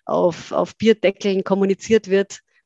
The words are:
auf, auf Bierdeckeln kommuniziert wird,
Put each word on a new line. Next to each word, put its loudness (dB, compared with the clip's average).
auf, -2
auf -4
Bierdeckeln 0
kommuniziert 0
wird, -2